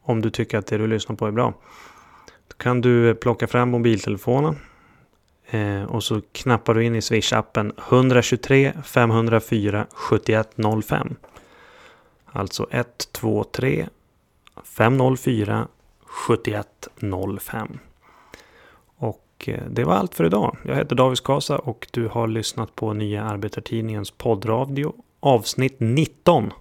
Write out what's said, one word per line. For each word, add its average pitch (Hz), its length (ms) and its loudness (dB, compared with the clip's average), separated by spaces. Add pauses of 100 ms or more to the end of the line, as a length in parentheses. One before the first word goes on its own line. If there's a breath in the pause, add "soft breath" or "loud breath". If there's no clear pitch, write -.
Om 117 180 0
du 107 100 0
tycker 113 280 -4
att 104 80 -4
det 107 120 -2
du 110 80 0
lyssnar 110 300 -2
på 110 100 -4
är 107 40 -2
bra. 117 240 0 (920 loud breath)
Då - 80 -20
kan 123 240 0
du, 120 300 6
eh, 107 40 4
plocka 117 320 0
fram 123 240 2
mobiltelefonen, 120 880 2 (880 loud breath)
eh, 101 360 -2
och 107 220 -4
så 110 160 -2 (120)
knappar 117 420 0
du 113 100 2
in 117 100 0
i 113 60 -2
Swish-appen 110 760 -2
hundratjugotre 127 960 4 (120)
femhundrafyra 113 1080 2
sjuttioett - 640 0
noll 110 260 0
fem. - 340 -4 (1120 loud breath)
Alltså - 440 -6
ett - 420 -6
två 107 320 -2
tre 143 420 -2 (760)
fem 117 320 2
noll 131 200 2
fyra 110 520 -2 (360)
sjuttioett - 920 -4
noll 98 440 -6
fem. 110 380 -10 (1160 loud breath)
Och, - 500 -8
eh, - 240 -6
det 120 140 -2
var 165 100 2
allt 190 200 -2
för 165 100 0
idag. 170 400 2
Jag 131 120 -4
heter 139 200 -2
David 127 220 4
Skasa 139 400 -2
och - 320 -8
du 117 180 -2
har 117 180 -2
lyssnat 113 500 -6
på 110 160 -4
Nya 104 320 -4
Arbetartidningens 107 840 -6
poddradio, 123 840 -2 (260)
avsnitt 131 600 2
nitton. 123 800 2